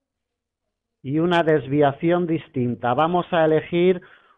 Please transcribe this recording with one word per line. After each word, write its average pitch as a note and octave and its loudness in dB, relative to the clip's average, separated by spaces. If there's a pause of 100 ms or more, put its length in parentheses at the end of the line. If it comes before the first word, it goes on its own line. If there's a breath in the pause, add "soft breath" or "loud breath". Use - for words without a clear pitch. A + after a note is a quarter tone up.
(1040)
y C#3 -4
una E3+ 0
desviación D3+ 0
distinta. B2 -4
Vamos E3 0
a E3 2
elegir F3 0 (360 soft breath)